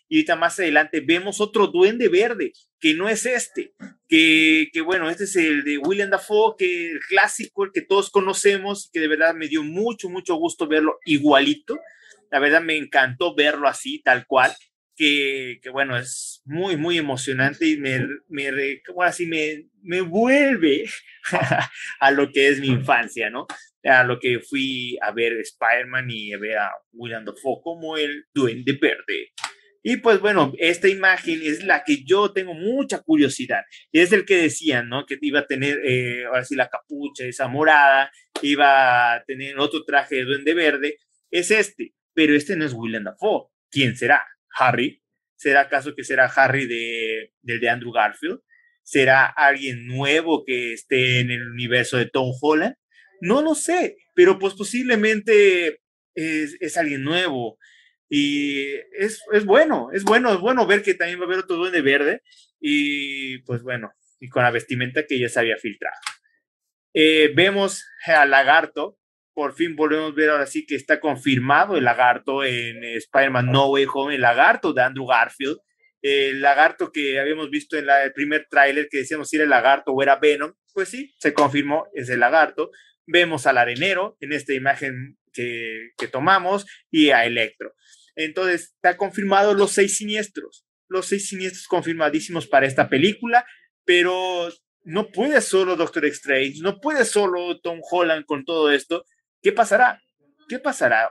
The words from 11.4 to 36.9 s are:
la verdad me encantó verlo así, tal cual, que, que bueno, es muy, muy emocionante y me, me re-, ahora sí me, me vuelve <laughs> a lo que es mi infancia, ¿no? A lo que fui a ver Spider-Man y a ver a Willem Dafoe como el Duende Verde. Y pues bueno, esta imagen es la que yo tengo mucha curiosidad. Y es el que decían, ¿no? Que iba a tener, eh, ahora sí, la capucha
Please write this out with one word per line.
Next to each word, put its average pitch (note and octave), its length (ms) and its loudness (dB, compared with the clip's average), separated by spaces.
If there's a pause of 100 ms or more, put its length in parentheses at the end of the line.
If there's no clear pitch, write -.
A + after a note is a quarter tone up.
la C#3+ 80 0
verdad D3 240 4
me D#3+ 160 -4
encantó C#3 560 -2
verlo D3 340 0
así, C3+ 340 -8
tal B2 240 2
cual, C3 260 2 (440)
que, C#3 640 -2
que B2+ 80 -16
bueno, C3+ 260 -2
es - 480 -10
muy, E3+ 320 -4
muy E3+ 220 -2
emocionante C#3 680 -2
y D#3 120 2
me, C3 280 -4 (220)
me C#3 220 -6
re-, C#3 380 -6
ahora F3 240 0
sí F3 120 -6
me, D#3 400 -6 (180)
me F#3 200 -4
vuelve G#3+ 840 2 (380)
<laughs> - 800 -4
a C3+ 100 6
lo C#3 200 2
que C#3 180 4
es C#3 120 2
mi C#3 60 -4
infancia, A#2+ 640 0
¿no? C3 160 -10 (360)
A B2+ 220 6
lo B2 160 -2
que A#2+ 200 0
fui B2+ 600 -6
a G#2+ 120 -4
ver A2+ 280 -2
Spider-Man B2 680 -2
y G#2 240 -10
a G2 40 -10
ver G#2+ 200 -6
a G2+ 120 -2 (220)
Willem A2+ 320 -12
Dafoe B2 380 -8
como E3 340 -10
el D3 380 -6
Duende B2+ 400 -2
Verde. G2 580 -4 (500)
Y A#3+ 140 -2
pues G#3+ 240 4
bueno, F3+ 380 2
esta E3+ 280 2
imagen F3+ 560 0
es D#3+ 220 -6
la E3 180 0
que C#3+ 220 -2
yo G3 300 2
tengo F#3 180 -4
mucha A3 480 -4
curiosidad. C3 640 0 (280)
Y D#3+ 100 4
es F3+ 120 4
el G3+ 140 2
que F#3+ 100 4
decían, C#3 540 0
¿no? C#3 160 -6
Que C#3 160 -8
iba D3 180 0
a C#3+ 60 -6
tener, C#3 360 -4
eh, B2 440 -4
ahora B2 180 -2
sí, C3+ 120 -8
la B2+ 120 0
capucha C#3+ 560 -10